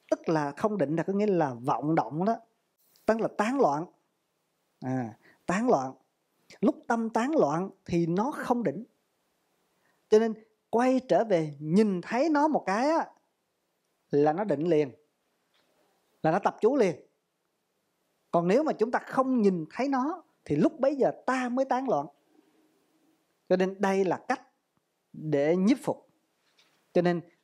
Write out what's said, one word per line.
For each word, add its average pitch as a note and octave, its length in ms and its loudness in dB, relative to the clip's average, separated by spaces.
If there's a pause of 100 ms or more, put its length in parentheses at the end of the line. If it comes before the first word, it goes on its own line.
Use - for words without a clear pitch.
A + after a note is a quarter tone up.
(120)
Tức - 180 -6
là D3+ 220 0
không G#3+ 260 -4
định D3+ 180 0
là E3 80 -2
có F#3+ 100 -4
nghĩa G3+ 140 0
là E3 260 2
vọng C3 420 -2
động E3 300 -2
đó, A3+ 100 0 (680)
tức A3 160 0
là F#3 60 -2 (100)
tán A#3+ 220 0
loạn. D#3 260 2 (920)
À, B2+ 380 -6 (280)
tán G#3+ 240 -2
loạn. C3 240 0 (680)
Lúc C4 140 2 (120)
tâm A3+ 220 -2
tán A3+ 260 -2
loạn F3 340 0 (160)
thì E3+ 200 0
nó G3 260 -2
không A#3+ 320 -4
định. E3+ 200 -4 (1300)
Cho G#3+ 100 8
nên A3+ 140 0 (360)
quay B3+ 380 2
trở F3+ 160 4
về E3 360 0
nhìn F3+ 420 2
thấy C4 280 -2
nó D4 180 2
một C#4 180 0
cái A3 240 0
á, D#4 180 0 (1040)
là D3 220 2
nó F#3 100 -2
định D#3 240 -2
liền, D3+ 240 2 (1300)
là D#3 80 0
nó - 80 0
tập - 220 -2
chú A#3+ 140 2
liền. G#3 200 2 (1400)
Còn E3+ 160 0
nếu A#3 160 4
mà C#4 100 -2
chúng A3+ 180 -2
ta B3 80 0
không C4 420 0
nhìn F#3 320 2
thấy C4 160 -4
nó C#4 340 -2 (220)
thì D3+ 100 -2
lúc G#3 240 0
bấy C#4 160 0
giờ F#3 160 2 (140)
ta B3+ 240 -2
mới C4 160 -2
tán C4 240 -2
loạn. D3+ 180 -2 (1400)
Cho F3+ 60 4
nên F#3+ 260 -2
đây G3 240 2
là D#3 120 0 (100)
cách C4 140 -4 (720)
để D3+ 420 0
nhiếp G3 280 2
phục. - 260 -6 (840)
Cho F3+ 80 2
nên E3+ 200 0 (220)